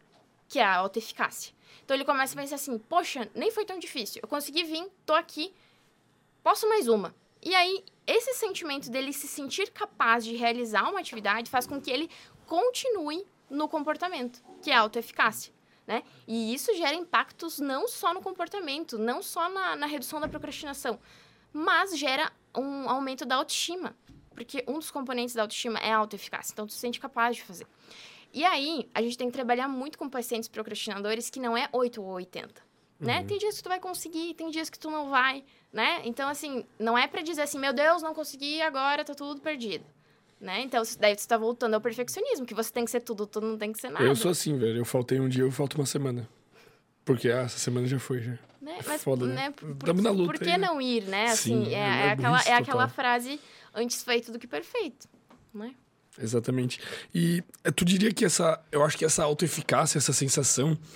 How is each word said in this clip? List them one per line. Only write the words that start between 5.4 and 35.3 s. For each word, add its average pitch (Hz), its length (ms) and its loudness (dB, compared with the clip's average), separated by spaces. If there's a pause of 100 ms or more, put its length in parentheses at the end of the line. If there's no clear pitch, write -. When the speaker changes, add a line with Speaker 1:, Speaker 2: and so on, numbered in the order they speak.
Speaker 1:
posso 427 260 4
mais 415 200 4
uma." 208 260 4 (280)
E 359 120 0
aí, 370 300 4 (220)
esse 480 280 2
sentimento 311 560 -6
dele 269 220 -2
se 277 160 -8
sentir 302 420 -4
capaz 240 540 2
de 233 120 -6
realizar 233 520 2
uma 392 120 -2
atividade 220 500 -2
faz 254 160 2
com 277 140 -6
que 269 100 -6
ele 294 200 -2 (360)
continue 381 760 0 (240)
no 294 200 -2
comportamento, 294 760 -4 (200)
que 302 80 -2
é 269 40 6
a 240 60 8
autoeficácia, 226 720 0 (340)
né? 226 160 -2 (240)
E 226 280 -2
isso 392 220 0
gera 311 180 2
impactos - 680 -2
não 285 260 -2
só 392 260 0
no 370 80 -6
comportamento, 330 800 -6
não 240 240 -2
só 349 260 -2
na, 370 280 -2
na 294 100 -2
redução 294 340 -6
da 302 80 -2
procrastinação, 285 680 -6 (540)
mas 359 440 2
gera 269 360 0 (240)
um 277 320 -4
aumento 262 360 -2
da 254 120 0
autoestima, 311 580 -4 (400)
porque 254 320 -8
um 247 80 -2
dos 311 160 -8
componentes 247 440 -4
da 226 80 2
autoestima 214 360 -4
é 220 140 0
a 220 60 4
autoeficácia, - 540 -6
então 214 140 -8
tu 208 60 -12
se - 80 -12
sente 240 180 -6
capaz 233 380 0
de - 60 -12
fazer. - 240 -16 (680)
E 285 100 0
aí, 311 480 2
a - 80 0
gente 240 160 -2
tem 247 120 -2
que 240 40 -6
trabalhar 254 360 2
muito 269 280 -6
com 294 140 -6
pacientes 233 380 -4
procrastinadores 208 840 -4
que - 80 -10
não 233 180 0
é 262 160 0
oito 240 300 0
ou 190 120 -10
oitenta, - 460 -12 (380)
né? 247 220 0
Speaker 2:
Uhum. 392 60 -6
Speaker 1:
Tem 403 120 -2
dias 415 180 -2
que - 60 -12
tu 359 60 -10
vai 370 100 0
conseguir, 339 560 -6
tem 330 160 -8
dias 320 180 -4
que - 100 -16
tu 311 120 -8
não 302 180 -4
vai, 269 360 2 (280)